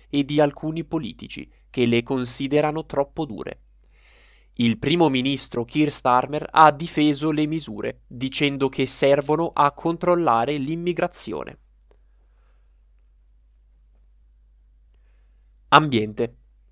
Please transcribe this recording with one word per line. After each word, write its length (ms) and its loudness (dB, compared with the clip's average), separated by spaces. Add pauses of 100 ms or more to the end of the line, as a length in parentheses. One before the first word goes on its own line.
e 160 0
di 140 -2
alcuni 440 0
politici, 640 -10 (220)
che 160 0
le 160 2
considerano 840 -2
troppo 380 -4
dure. 340 -12 (920)
Il 260 0
primo 300 2
ministro 560 -4
Keir 260 0
Starmer 580 0
ha 220 8
difeso 580 -2
le 160 0
misure, 640 -8
dicendo 640 -2
che 180 -2
servono 640 2
a 180 2
controllare 880 0
l'immigrazione. 1000 -4 (4000)
Ambiente. 680 2 (340)